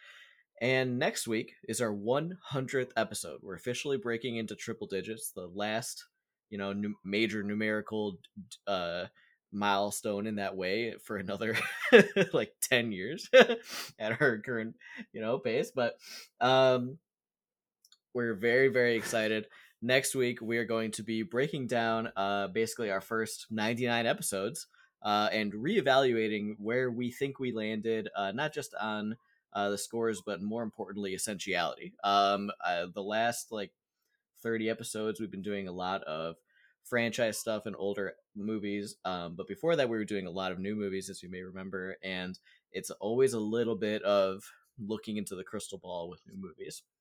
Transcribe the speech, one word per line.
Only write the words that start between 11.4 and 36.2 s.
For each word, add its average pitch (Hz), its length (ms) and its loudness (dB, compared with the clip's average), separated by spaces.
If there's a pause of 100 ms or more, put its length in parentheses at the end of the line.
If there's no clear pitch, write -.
<laughs> 196 360 6
like, 120 280 0
ten 120 320 2
years 107 360 -6 (340)
<laughs> - 360 -12
at 113 220 -2
our 123 180 6
current, 113 380 -4 (360)
you 113 80 -8
know, 117 180 0
pace. 123 360 0
But, 120 200 0 (460)
um, 127 580 6 (1160)
we're 117 200 0
very, 120 340 6
very 120 280 4
excited. 110 500 2 (340)
Next 127 340 2
week, 123 280 2
we 117 160 0
are 117 80 0
going 113 260 0
to 110 100 -6
be 110 200 -2
breaking 127 460 -2
down, 113 480 2
uh, 98 320 2
basically 110 420 0
our 95 100 0
first 110 500 -4
ninety-nine 117 560 2
episodes, 120 600 -2 (340)
uh, 104 300 4
and 104 200 0
reevaluating 117 1040 4
where 120 320 0
we 120 200 -4
think 139 280 -4
we 123 140 -2
landed, 110 600 -2
uh, 98 180 0
not 147 200 -2
just - 280 -8
on, 107 360 -2 (380)
uh, 101 160 0
the 101 80 0
scores, 113 460 -2
but 98 180 -4
more 110 200 -2
importantly, 101 520 -6
essentiality. 87 800 -2 (100)
Um, 101 460 4 (140)
uh, 87 300 0
the 101 80 -6
last, 113 500 -2
like, 101 200 -6 (720)
thirty 113 280 0
episodes, 110 500 -4
we've 104 100 -6
been 95 120 -8
doing 98 260 -4
a 87 40 -8
lot 92 320 -4
of 82 320 -6 (480)